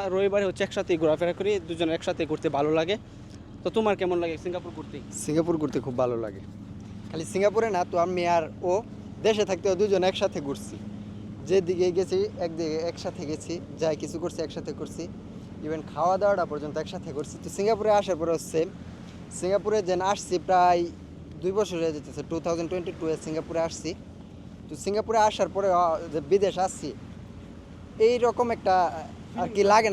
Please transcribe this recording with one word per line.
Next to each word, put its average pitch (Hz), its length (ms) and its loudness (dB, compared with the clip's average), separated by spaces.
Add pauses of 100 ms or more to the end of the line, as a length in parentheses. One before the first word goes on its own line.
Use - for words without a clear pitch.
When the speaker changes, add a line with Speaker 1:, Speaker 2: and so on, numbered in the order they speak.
(140)
Speaker 1:
রবিবারে 196 340 4
হচ্ছে 180 180 -2
একসাথে 190 260 0 (100)
ঘোরাফেরা 170 360 4
করি, 196 120 0 (180)
দুজনে 165 300 0
একসাথে 170 320 -2
ঘুরতে 156 180 0 (100)
ভালো 151 200 4
লাগে। 175 180 2 (640)
তো 180 140 0
তোমার 214 240 4
কেমন 180 220 2
লাগে 165 120 -2 (100)
সিঙ্গাপুর 175 320 -6
ঘুরতে? 147 200 -10 (280)
Speaker 2:
সিঙ্গাপুর 160 380 2
ঘুরতে 143 240 0
খুব 127 160 -4
ভালো 120 220 2
লাগে। 101 180 -8 (640)
খালি 160 240 -6
সিঙ্গাপুরে 208 440 4
না, 180 140 4
তো 180 140 0
আমি 180 180 0 (140)
আর 160 80 4 (260)
ও - 20 4 (540)
দেশে 214 240 4
থাকতেও 190 300 2
দুজন 196 300 4
একসাথে 190 280 0 (100)
ঘুরছি, - 280 -6 (720)
যেদিকে 180 380 4 (100)
গেছি 185 220 2 (280)
একদিকে 160 320 -2 (120)
একসাথে 175 400 -6
গেছি, - 240 -6 (260)
যাই 160 220 2
কিছু 151 200 -6
করছি 175 240 -4
একসাথে 151 340 -8
করছি, 156 240 -8 (640)
even 156 140 -4 (120)
খাওয়া 170 280 2
দাওয়াটা 202 300 4
পর্যন্ত 147 320 -6
একসাথে - 340 -8
করছি। - 260 -6
তো 180 140 -10
সিঙ্গাপুরে 214 340 2 (100)
আসার 190 200 0
পরে 165 160 0
হচ্ছে 156 240 -2 (800)
সিঙ্গাপুরে 196 400 2 (100)
যেন 180 120 2 (120)
আসছি 180 240 -2 (120)
প্রায় 180 340 6 (600)
দুই 185 160 0
বছর 180 240 2
হয়ে 160 140 2
যেতেছে, 139 340 -10
টু 165 140 -2
থাউজেন্ড 170 260 -2
টোয়েন্টি 180 300 -4
টু-এ 160 140 0 (120)
সিঙ্গাপুরে 160 420 -4
আসছি। 156 220 -8 (760)
তো - 60 -12 (120)
সিঙ্গাপুরে 214 340 0 (100)
আসার 196 260 0
পরে, 196 140 2 (120)
আহ, 165 160 4 (160)
যে 156 80 0 (120)
বিদেশ 190 240 4 (100)
আসছি 160 220 -6 (1200)
এইরকম 240 400 4 (100)
একটা, 190 180 4 (120)
আহ, - 560 -6
আর 175 120 0
কি 202 80 4 (100)
লাগে 220 200 8